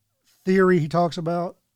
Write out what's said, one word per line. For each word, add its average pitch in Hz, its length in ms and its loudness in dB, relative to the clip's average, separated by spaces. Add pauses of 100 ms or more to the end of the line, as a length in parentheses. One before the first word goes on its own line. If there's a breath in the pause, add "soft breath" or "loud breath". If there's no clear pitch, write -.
(440)
theory 185 360 4
he 151 80 -2
talks 165 300 -2
about 170 400 -6 (180)